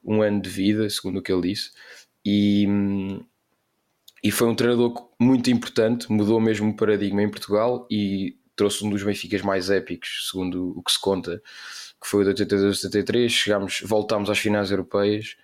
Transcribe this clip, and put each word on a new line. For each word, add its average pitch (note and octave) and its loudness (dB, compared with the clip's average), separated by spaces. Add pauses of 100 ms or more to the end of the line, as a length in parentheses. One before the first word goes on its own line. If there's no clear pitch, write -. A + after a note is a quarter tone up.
um G#2+ 0
ano G#2 2
de F#2+ -10
vida, G2+ 0
segundo F#2+ -4
o - -18
que - -10
ele F2+ 2
disse, - -6 (560)
e, G2+ 4 (1500)
e G#2 0
foi A#2 2
um A2+ 0
treinador A#2+ 2 (120)
muito B2 4
importante, A#2 0
mudou G#2+ 4
mesmo G#2+ 2
o G#2 -8
paradigma G2+ 2
em G#2 2
Portugal A2+ -2
e G2 -2 (200)
trouxe G2+ 0
um G#2+ 0
dos G2+ -2
Benficas G2 -2
mais G2 0
épicos, - -4
segundo F2+ -4
o F2 -12
que - -6
se - 0
conta, F2 -2 (640)
que - -12
foi G2+ 2
o - 4
de G2 4
oitenta G2+ 0
e - 2
dois G2 2
oitenta G2 -2
e F#2+ 0
três, A#2+ 2
chegámos, G2+ -2
voltámos G#2 0
às G#2 0
finais G#2 0
europeias, G2+ -2